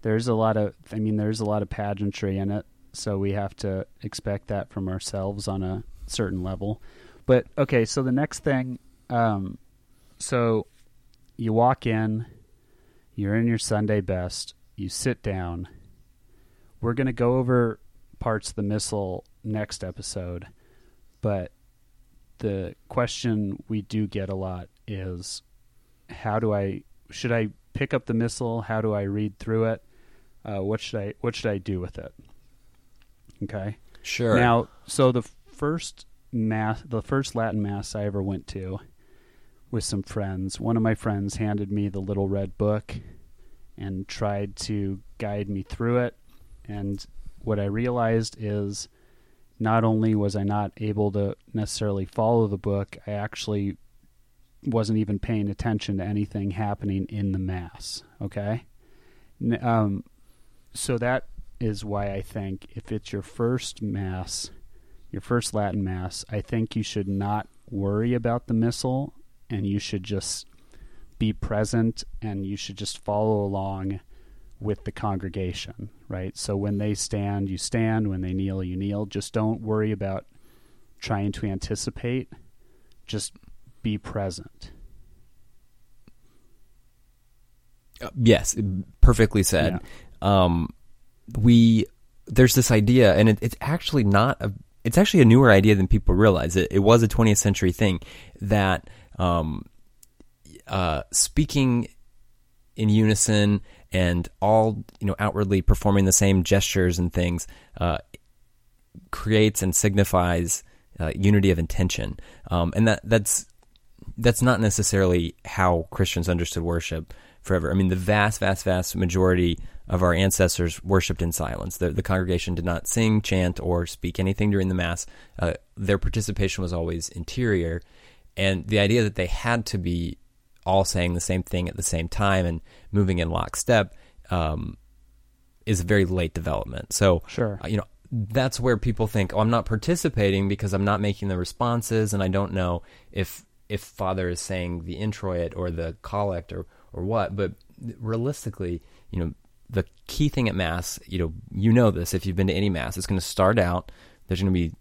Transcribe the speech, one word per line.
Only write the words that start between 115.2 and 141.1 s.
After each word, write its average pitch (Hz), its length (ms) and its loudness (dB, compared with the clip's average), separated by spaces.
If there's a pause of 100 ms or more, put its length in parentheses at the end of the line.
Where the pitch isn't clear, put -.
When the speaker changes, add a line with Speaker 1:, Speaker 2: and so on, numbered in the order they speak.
Speaker 2:
how 90 480 0
Christians 87 360 0
understood 85 360 0
worship 82 500 -4 (280)
forever. 85 280 0
I - 40 0
mean, 95 140 4
the 92 80 2
vast, 104 440 2
vast, 98 240 0
vast 90 320 0
majority 90 640 4 (300)
of 90 140 2
our 87 120 4
ancestors 90 680 2
worshipped 92 400 2
in 85 80 0
silence. 73 460 -6
The, 87 140 0
the 95 120 -2
congregation 92 540 0
did 85 80 -4
not 87 240 -4
sing, 110 340 4
chant, 90 380 0
or 87 260 0
speak - 320 -8
anything 98 320 0
during 95 180 2
the 92 60 0
Mass. 85 320 -4 (320)
Uh, 85 160 0 (220)
their 101 220 0
participation 101 640 -2
was 87 100 -4
always 85 380 -4
interior. 87 720 -2 (560)
And 95 300 0
the 104 140 2
idea 110 240 4
that 104 100 -2
they 90 120 -2
had 117 400 0
to 107 120 -4
be 85 400 -4 (480)
all 95 200 4
saying 87 260 0
the 87 80 -2
same 92 220 -2
thing 90 260 -2
at - 80 -10
the - 60 -8
same 82 260 -2
time 98 380 2
and 82 160 -4 (280)
moving 95 280 4
in 85 100 0
lockstep, 92 640 2 (360)
um, 80 480 -2 (880)
is 101 140 2
a 85 40 -2
very 98 220 4
late 90 260 0
development. 62 640 -6
So, 95 320 4
Speaker 1:
Sure. 107 360 -4
Speaker 2:
uh, - 60 -8
you 107 80 0
know, 101 80 -2 (260)
that's 117 480 -2
where 117 200 2
people 113 280 0
think, 101 280 0
"Oh, 104 60 2
I'm 110 100 4
not 117 160 4
participating 104 800 2
because 98 240 -2
I'm 98 120 2
not 101 180 2
making 101 260 -2